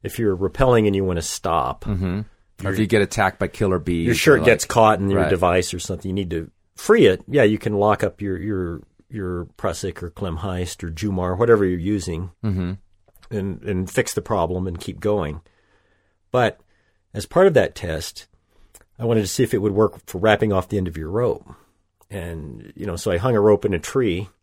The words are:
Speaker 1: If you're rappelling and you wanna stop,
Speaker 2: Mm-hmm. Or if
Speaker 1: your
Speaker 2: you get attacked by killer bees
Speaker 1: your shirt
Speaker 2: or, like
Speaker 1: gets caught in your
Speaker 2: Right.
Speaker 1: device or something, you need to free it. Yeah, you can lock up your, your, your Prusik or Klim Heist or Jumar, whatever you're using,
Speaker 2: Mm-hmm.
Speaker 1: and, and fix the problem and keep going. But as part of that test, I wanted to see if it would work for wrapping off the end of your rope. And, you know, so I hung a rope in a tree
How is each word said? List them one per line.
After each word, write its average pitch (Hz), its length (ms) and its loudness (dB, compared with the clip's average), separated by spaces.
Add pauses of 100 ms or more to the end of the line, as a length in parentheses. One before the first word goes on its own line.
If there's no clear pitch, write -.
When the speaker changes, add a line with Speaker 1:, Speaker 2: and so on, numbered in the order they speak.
Speaker 1:
If - 160 -10
you're 104 160 2
rappelling 110 520 2
and 98 80 2
you 98 100 0
wanna 87 160 -2
stop, 80 640 -2
Speaker 2:
Mm-hmm. 95 340 -2 (460)
Or 98 60 -2
if 98 40 -4
Speaker 1:
your 104 60 0
Speaker 2:
you 107 60 2
get 107 140 4
attacked 98 380 0
by 95 80 0
killer 92 320 -2
bees 85 260 -2
Speaker 1:
your 117 100 2
shirt 139 240 6
Speaker 2:
or, - 20 0
like 78 60 -2
Speaker 1:
gets 113 180 4
caught 110 340 4
in 98 100 -2
your 98 120 2
Speaker 2:
Right. 78 80 0
Speaker 1:
device 90 440 2
or 90 60 -8
something, 92 300 -8
you 92 60 -4
need 95 160 -6
to 82 200 -6 (240)
free 208 300 4
it. 92 220 4
Yeah, 135 160 2
you 107 140 4
can 104 160 -4
lock 101 300 2
up 98 180 -4
your, 95 160 -4
your, 90 440 -6 (280)
your 90 360 -8 (120)
Prusik 92 440 -6
or 87 80 -10
Klim 85 280 -8
Heist 90 460 -6
or 85 60 -8
Jumar, 90 480 -4
whatever 113 280 6
you're 90 140 0
using, 90 520 -4 (120)
Speaker 2:
Mm-hmm. 92 280 -2 (640)
Speaker 1:
and, 98 280 -6
and 92 280 -4
fix - 220 -2
the 104 80 -4
problem 90 460 -4
and 87 120 -8
keep 85 220 -12
going. 92 400 -4 (880)
But 123 280 0 (540)
as 104 120 -8
part 185 220 4
of 180 80 4
that 101 200 4
test, - 520 -10 (680)
I 120 80 -8
wanted 113 160 2
to 98 60 -2
see - 160 0
if 113 100 0
it 113 80 0
would 104 120 0
work 104 320 0
for - 140 -10
wrapping 107 340 4
off 92 160 0
the 104 80 -2
end 92 120 -2
of 80 80 -10
your 78 120 -8
rope. 110 380 -2 (640)
And, 78 680 -12
you 92 100 -12
know, 92 120 -6
so 98 140 -4
I 87 60 0
hung 117 200 0
a 104 40 4
rope 104 220 6
in 98 100 0
a 85 60 -2
tree 104 480 -2 (160)